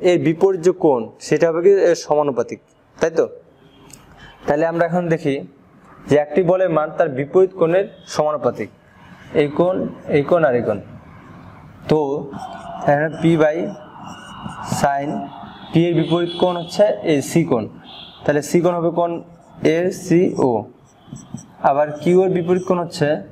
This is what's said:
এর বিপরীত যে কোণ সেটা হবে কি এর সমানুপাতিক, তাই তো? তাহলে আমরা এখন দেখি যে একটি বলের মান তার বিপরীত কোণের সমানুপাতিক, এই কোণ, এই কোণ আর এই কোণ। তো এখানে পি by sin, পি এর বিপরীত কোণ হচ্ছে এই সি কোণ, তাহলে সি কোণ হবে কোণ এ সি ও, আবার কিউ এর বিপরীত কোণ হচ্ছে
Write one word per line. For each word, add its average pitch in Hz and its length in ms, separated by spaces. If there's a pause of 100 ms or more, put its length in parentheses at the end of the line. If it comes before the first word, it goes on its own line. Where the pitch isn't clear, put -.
এর 175 80 (100)
বিপরীত 175 400
যে 185 60 (100)
কোণ 135 180 (260)
সেটা 156 220
হবে 165 160
কি 202 60 (180)
এর 160 160
সমানুপাতিক, 135 540 (380)
তাই 165 220
তো? 131 60 (1200)
তাহলে 151 260
আমরা 170 180
এখন 175 140 (100)
দেখি 156 220 (760)
যে 135 60 (100)
একটি 165 240
বলের 185 280
মান 151 100 (100)
তার 170 120 (100)
বিপরীত 185 400
কোণের 170 260 (300)
সমানুপাতিক, 123 540 (720)
এই 147 60 (100)
কোণ, 180 180 (420)
এই 143 120
কোণ 175 180
আর 127 120
এই 113 80
কোণ। 104 120 (1080)
তো 156 100 (880)
এখানে 147 200 (120)
পি 165 100 (100)
by 156 160 (1200)
sin, 143 300 (600)
পি 160 160
এর 175 120
বিপরীত 170 320 (100)
কোণ 180 200
হচ্ছে 185 240 (260)
এই 147 80 (100)
সি 170 120 (100)
কোণ, 113 120 (600)
তাহলে 147 260
সি - 140
কোণ 175 140
হবে 170 220
কোণ 170 120 (640)
এ - 20 (280)
সি 170 160 (260)
ও, - 20 (1200)
আবার 143 180 (140)
কিউ 180 240
এর 180 120
বিপরীত 180 320
কোণ 180 140
হচ্ছে 156 240 (240)